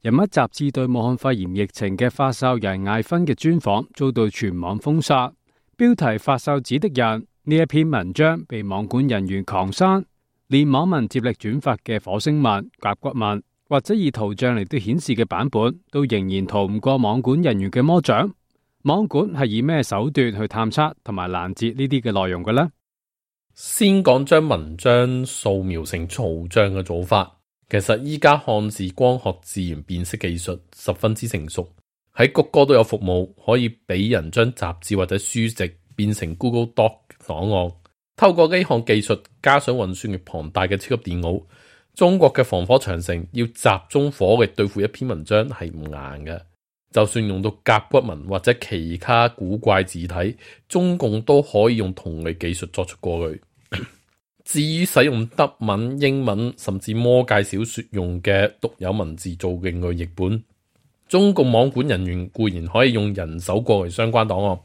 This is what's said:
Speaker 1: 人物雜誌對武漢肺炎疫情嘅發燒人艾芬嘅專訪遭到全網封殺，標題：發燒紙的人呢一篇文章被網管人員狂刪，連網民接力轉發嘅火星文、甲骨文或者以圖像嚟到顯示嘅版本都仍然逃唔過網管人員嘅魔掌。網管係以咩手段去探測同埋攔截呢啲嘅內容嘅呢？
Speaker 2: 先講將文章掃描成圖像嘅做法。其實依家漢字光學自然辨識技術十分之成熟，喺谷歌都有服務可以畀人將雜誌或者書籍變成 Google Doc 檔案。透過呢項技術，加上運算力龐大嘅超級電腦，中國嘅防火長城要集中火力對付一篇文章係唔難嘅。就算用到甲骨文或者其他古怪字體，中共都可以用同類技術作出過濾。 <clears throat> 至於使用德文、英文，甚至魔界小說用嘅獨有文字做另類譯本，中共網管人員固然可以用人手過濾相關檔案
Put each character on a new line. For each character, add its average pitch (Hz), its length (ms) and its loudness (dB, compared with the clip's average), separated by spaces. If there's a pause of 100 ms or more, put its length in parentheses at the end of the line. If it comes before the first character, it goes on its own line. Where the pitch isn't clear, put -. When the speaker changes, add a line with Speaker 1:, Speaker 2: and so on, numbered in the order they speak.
Speaker 1:
人 117 140 0
物 160 80 6
雜 151 260 2
誌 143 240 -4
對 131 140 -2
武 123 60 0
漢 120 220 0
肺 131 200 0
炎 92 200 -4
疫 101 120 0
情 98 280 -4
嘅 120 160 0
發 135 220 -2
燒 127 300 0
人 95 260 -4
艾 110 140 -2
芬 175 240 0
嘅 135 80 0
專 160 260 2
訪 104 320 0
遭 135 180 0
到 113 200 0
全 92 280 -4
網 90 200 -4
封 151 240 0
殺， 131 280 0 (460)
標 240 180 4
題： 117 220 0
發 131 220 0
燒 143 200 -2
紙 147 200 -2
的 202 160 -2
人 113 320 0 (160)
呢 151 120 0
一 160 120 4
篇 156 240 0
文 95 240 -2
章 160 300 2
被 110 180 -8
網 101 240 -4
管 127 200 0
人 101 220 0
員 98 160 -4
狂 95 260 -2
刪， 190 320 2 (440)
連 143 240 2
網 147 180 2
民 143 180 0
接 127 140 -2
力 117 120 -2
轉 113 280 -4
發 127 240 0
嘅 110 180 -4
火 95 160 -4
星 151 240 0
文、 104 280 0 (100)
甲 101 140 -2
骨 139 160 -6
文 104 320 -2 (260)
或 143 140 2
者 - 100 -4
以 196 180 2
圖 104 240 -4
像 123 240 0
嚟 98 80 -2
到 147 120 -4
顯 110 200 -2
示 143 160 -2
嘅 110 120 0
版 92 240 -4
本 113 280 0 (120)
都 143 160 0
仍 104 240 0
然 95 160 -2
逃 101 180 0
唔 104 160 -4
過 135 160 2
網 120 240 0
管 131 220 0
人 117 180 0
員 98 100 -2
嘅 123 120 0
魔 165 180 4
掌。 131 340 2 (500)
網 185 220 2
管 165 280 0
係 139 100 0
以 110 160 0
咩 147 220 2
手 110 260 -2
段 123 260 0
去 104 140 -4
探 110 220 -2
測 151 240 0 (100)
同 107 100 -8
埋 90 160 -6
攔 90 220 -4
截 117 240 -4
呢 135 100 -2
啲 131 140 0
嘅 113 100 -4 (140)
內 92 60 -2
容 90 120 -4
嘅 101 100 -2
呢？ 143 180 2 (840)
Speaker 2:
先 196 480 2
講 131 220 4
將 156 240 4
文 80 300 -2
章 127 480 2
掃 98 360 -2
描 85 220 -4
成 85 240 -6
圖 85 420 -6
像 101 220 4
嘅 95 100 -4
做 87 200 -6
法。 95 280 2 (380)
其 - 80 -2
實 107 240 0
依 147 160 -6
家 147 180 6
漢 110 360 -2
字 95 240 -6
光 127 240 2
學 95 240 -4
自 - 220 -8
然 82 180 -6
辨 87 200 -6
識 - 140 -8
技 85 220 -4
術 87 200 -8 (160)
十 - 200 -8
分 110 200 0
之 113 140 -8
成 82 220 -6
熟， - 200 -8 (460)
喺 131 160 4
谷 160 120 2
歌 143 200 4
都 139 80 4
有 117 100 8
服 110 160 0
務 92 320 0 (140)
可 117 140 2
以 120 100 0 (180)
畀 98 240 0
人 85 200 0
將 117 240 2
雜 85 260 -6
誌 - 160 -4
或 95 80 2
者 98 120 -2
書 113 360 -2
籍 92 180 -4 (240)
變 107 200 0
成 82 220 -6
Google 117 320 -2
Doc 110 240 2 (340)
檔 92 280 -4
案。 87 160 0 (460)
透 196 160 6
過 165 160 6
呢 180 160 2
項 117 220 0
技 107 160 4
術， 101 200 -2 (200)
加 139 180 6
上 127 160 -2
運 95 180 -2
算 104 160 -8
力 95 140 -4
龐 80 260 -10
大 92 160 0
嘅 95 120 -2
超 - 180 -4
級 95 160 -8
電 87 80 -4
腦， 85 240 -4 (500)
中 185 240 4
國 151 140 6
嘅 135 100 2
防 90 220 0
火 123 140 4
長 92 200 -2
城 85 340 -6
要 120 120 -2
集 117 240 0 (220)
中 143 200 0
火 113 320 2
力 117 140 2
對 104 100 0
付 101 140 -6
一 101 60 0
篇 131 200 -6
文 87 180 -6
章 107 260 2
係 87 200 -10
唔 80 200 -12
難 71 340 -14
嘅。 82 160 -12 (500)
就 107 160 4
算 110 200 -2
用 98 140 -4
到 104 100 -2 (140)
甲 110 160 4 (100)
骨 135 160 4
文 78 220 -10
或 95 120 -4
者 123 200 2
其 85 380 -8
他 120 320 2
古 98 260 -6
怪 101 260 2
字 87 240 -8
體， 90 300 -4 (320)
中 180 300 0
共 110 240 -2
都 143 180 4
可 113 300 2
以 117 60 0
用 98 180 -2
同 82 280 -10
類 82 140 -6
技 85 160 -6
術 87 140 -8
作 90 180 -6
出 - 160 -14
過 85 300 -4
濾。 78 100 -14 (300)
<clears throat> - 760 -16
至 - 160 -4
於 160 240 0
使 147 220 4
用 117 220 0
德 143 220 0 (100)
文、 113 420 -2
英 135 200 0
文， 117 360 -2
甚 95 200 -6
至 107 140 -8
魔 120 300 4
界 104 200 2
小 101 220 -4
說 - 180 -10 (100)
用 90 280 -4
嘅 98 260 2 (140)
獨 117 160 -4
有 92 160 -6
文 85 240 -6
字 87 200 -10
做 90 260 -4
另 87 180 -4
類 87 140 -2
譯 85 200 -6
本， 101 300 -2 (640)
中 202 240 6
共 143 180 4
網 120 200 4
管 131 180 -2
人 92 160 0
員 90 240 -4
固 110 200 -2
然 85 180 -4
可 107 180 2
以 127 80 4
用 104 220 0
人 85 260 -8
手 92 180 -2
過 104 280 2
濾 - 20 -6
相 113 240 -2
關 113 140 4
檔 101 180 -2
案 92 200 0